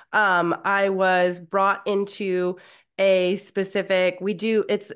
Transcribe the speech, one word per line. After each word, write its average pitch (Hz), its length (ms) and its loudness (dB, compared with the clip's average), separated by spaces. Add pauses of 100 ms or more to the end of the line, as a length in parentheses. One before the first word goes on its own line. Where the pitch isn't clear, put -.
(120)
um, 180 420 2 (120)
I 196 240 2
was 185 500 2
brought 196 480 0
into 190 680 -2 (420)
a 190 380 2
specific, 185 840 -2
we 202 140 -4
do, 214 340 0
it's, 208 280 -4